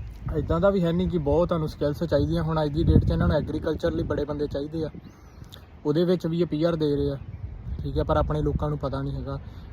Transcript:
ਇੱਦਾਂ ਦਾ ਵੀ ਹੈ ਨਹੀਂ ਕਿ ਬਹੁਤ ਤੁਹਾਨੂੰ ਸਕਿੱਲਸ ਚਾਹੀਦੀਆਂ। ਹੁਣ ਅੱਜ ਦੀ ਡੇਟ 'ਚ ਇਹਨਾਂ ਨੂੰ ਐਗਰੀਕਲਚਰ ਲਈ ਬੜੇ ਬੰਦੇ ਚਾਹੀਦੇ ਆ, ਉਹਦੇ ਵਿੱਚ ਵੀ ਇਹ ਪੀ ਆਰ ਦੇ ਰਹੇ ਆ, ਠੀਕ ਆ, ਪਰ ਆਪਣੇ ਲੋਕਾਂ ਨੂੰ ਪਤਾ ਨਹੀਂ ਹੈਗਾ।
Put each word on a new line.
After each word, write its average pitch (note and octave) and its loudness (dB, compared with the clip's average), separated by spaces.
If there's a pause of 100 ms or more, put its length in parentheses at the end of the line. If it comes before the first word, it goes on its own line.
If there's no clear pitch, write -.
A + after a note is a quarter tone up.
(360)
ਇੱਦਾਂ D#3+ 0
ਦਾ G3 6
ਵੀ G3 2
ਹੈ E3+ 2
ਨਹੀਂ F3+ 0
ਕਿ E3+ 0
ਬਹੁਤ D#3 2
ਤੁਹਾਨੂੰ E3 0
ਸਕਿੱਲਸ D3 -2
ਚਾਹੀਦੀਆਂ। D3+ 2
ਹੁਣ D#3+ 0
ਅੱਜ D3+ 0
ਦੀ D#3+ 0
ਡੇਟ D#3+ 8
'ਚ - 2
ਇਹਨਾਂ E3+ 2
ਨੂੰ E3 4
ਐਗਰੀਕਲਚਰ D3+ -2
ਲਈ D#3+ -2
ਬੜੇ D3 -2
ਬੰਦੇ D3 -4
ਚਾਹੀਦੇ D3+ -6
ਆ, D3 -6 (960)
ਉਹਦੇ D3 4
ਵਿੱਚ F3 2
ਵੀ E3 0
ਇਹ F3 4
ਪੀ D#3 0
ਆਰ E3+ 2
ਦੇ D3+ 2
ਰਹੇ C#3+ 2
ਆ, C3+ -4 (640)
ਠੀਕ C#3 -2
ਆ, D3+ 2
ਪਰ D3+ 2
ਆਪਣੇ D3+ 2
ਲੋਕਾਂ D3 0
ਨੂੰ D3 -2
ਪਤਾ C3+ -4
ਨਹੀਂ C#3 -4
ਹੈਗਾ। C3+ -6 (320)